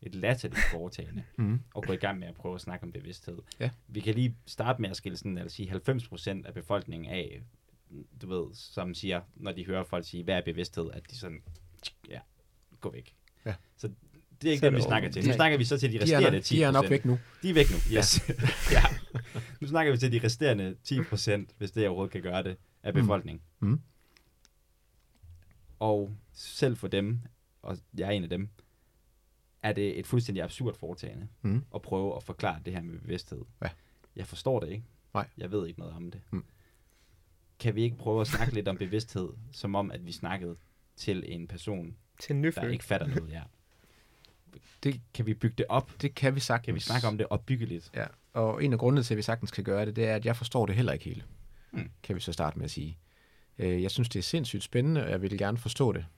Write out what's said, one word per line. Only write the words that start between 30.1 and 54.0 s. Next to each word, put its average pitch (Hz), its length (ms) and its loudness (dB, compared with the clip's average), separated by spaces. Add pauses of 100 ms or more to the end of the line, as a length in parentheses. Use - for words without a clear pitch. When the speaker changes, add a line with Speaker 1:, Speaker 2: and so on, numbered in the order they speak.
Speaker 1:
absurd 110 340 -4
foretagende - 500 -10 (140)
Speaker 2:
Mm. 113 220 2 (100)
Speaker 1:
at 90 80 -6
prøve 95 340 -2
at - 60 -8
forklare 87 420 -4
det 87 80 -6
her 90 100 -6
med 82 160 -10
bevidsthed. 82 420 -8 (220)
Speaker 2:
Ja. 82 60 -2 (480)
Speaker 1:
Jeg 95 100 -10
forstår - 340 -2
det 82 100 -6
ikke. 110 140 -8 (300)
Speaker 2:
Nej. 104 140 -2 (100)
Speaker 1:
Jeg 90 140 -8
ved 101 140 0
ikke 85 140 -10
noget 82 140 -12
om 87 160 -10
det. 92 100 -14 (100)
Speaker 2:
Mm. 90 140 -4 (1120)
Speaker 1:
Kan 113 160 0
vi 110 80 2
ikke 117 140 2
prøve 110 240 0
at 110 60 2
snakke 117 280 0
lidt 101 140 0
om 95 80 -2
bevidsthed, 98 520 -2 (240)
som 98 220 -6
om, 101 160 0
at 87 160 -10
vi 85 60 -12
snakkede 87 440 -6 (400)
til 95 300 -2
en 85 220 -8
person, 92 480 -8 (240)
Speaker 3:
Til - 160 -4
en 139 60 2
nyfødt. 160 220 0
Speaker 1:
der 117 60 -2
ikke 123 140 -4
fatter 95 220 0
noget, 78 260 -2
ja. 80 100 -8 (1400)
Speaker 2:
Det, 135 180 -2 (140)
Speaker 1:
Kan 113 120 -2
vi 107 80 0
bygge 110 240 0
det 123 100 0
op? 127 220 0 (120)
Speaker 2:
det 143 120 -2
kan 135 200 2
vi 135 60 0
sagtens. 117 260 0
Speaker 1:
Kan 113 80 -2
vi - 60 -2
snakke 120 280 0
om 107 100 0
det 107 120 0
opbyggeligt? 107 640 -2
Speaker 2:
Ja, 110 120 -4 (260)
og 110 320 2
en 139 80 4
af 113 60 2
grundene 127 240 6
til, 117 120 0
at 107 40 0
vi 104 40 -2
sagtens 113 280 -2
kan 98 140 -6
gøre 98 220 0
det, 107 100 -4
det 117 120 2
er, 110 60 2
at 107 120 -2
jeg 117 100 2
forstår 117 300 0
det 98 80 0
heller 110 180 4
ikke - 120 -4
helt, - 200 -8 (460)
Speaker 1:
Hmm. - 200 -6 (120)
Speaker 2:
kan 95 140 -4
vi - 40 -4
så 87 120 -6
starte 76 260 -2
med 73 60 -4
at 76 60 -6
sige. 78 280 -8 (600)
Øh, 90 240 0
jeg 95 80 0
synes, 120 180 0